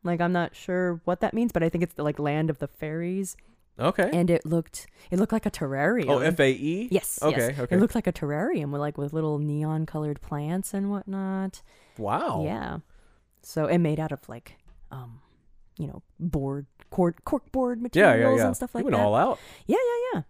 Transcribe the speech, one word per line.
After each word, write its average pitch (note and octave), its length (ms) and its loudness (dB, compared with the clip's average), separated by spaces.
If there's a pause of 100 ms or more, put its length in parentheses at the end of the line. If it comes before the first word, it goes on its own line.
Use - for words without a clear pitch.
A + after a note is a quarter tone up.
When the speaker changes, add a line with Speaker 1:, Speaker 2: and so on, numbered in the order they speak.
Speaker 1:
Like, F3 200 -2
I'm F3 100 2
not F3 240 0
sure F3+ 480 -2
what F3+ 160 0
that - 140 0
means, A#3 180 0
but E3 100 2
I E3 60 2
think E3+ 160 0
it's - 80 -8
the, - 100 -8
like, D3 160 0
land D3+ 300 0
of D#3 100 -2
the D3 100 -6
fairies. F3 680 -6 (420)
Speaker 2:
Okay. F3 360 2
Speaker 1:
And F3 160 4
it E3+ 160 2
looked, E3 400 -4 (240)
it F3+ 80 0
looked G#3 140 2
like A3 120 -2
a G#3 60 0
terrarium. D3 580 0
Speaker 2:
Oh, C#3 120 4
F D#3+ 200 2
A C3+ 100 8
E? D#3 400 -2
Speaker 1:
Yes, - 300 -2
Speaker 2:
Okay, C3+ 280 2
Speaker 1:
yes. C3+ 100 -4
Speaker 2:
okay. B2 180 0
Speaker 1:
It F#3 40 6
looked A3 140 4
like A3+ 120 0
a F3 80 0
terrarium D#3 560 -2
with, C#3+ 100 -4
like, D3 160 -4
with C#3+ 160 -4
little D#3 260 -2
neon D3+ 460 -2
colored D3+ 380 -6
plants D#3 500 -6
and G3 180 -4
whatnot. F#3+ 680 -6 (380)
Speaker 2:
Wow. A#2+ 440 -2
Speaker 1:
Yeah. - 360 -6 (640)
So, D#3 240 -4
and F3 160 2
made D3+ 180 0
out D#3 120 -4
of, - 140 -12
like, - 300 -18 (340)
um, B2 300 -16 (560)
you D#3 100 -8
know, - 160 -14 (160)
board, C#3 460 -4 (260)
cork, F3 360 0
cork - 260 -4
board B3 280 0 (120)
Speaker 2:
Yeah, F#3 120 8
yeah, F3 80 10
Speaker 1:
materials A#2 280 6
Speaker 2:
yeah. A2 60 4
Speaker 1:
and - 100 0
stuff B3 160 -8
Speaker 2:
You - 60 -6
Speaker 1:
like - 80 -2
Speaker 2:
went G3 100 2
Speaker 1:
that. G#2 60 4
Speaker 2:
all G#2 120 4
out. F3 240 2 (280)
Speaker 1:
Yeah, D4+ 100 4
yeah, A#4+ 380 0
yeah. F3 160 -2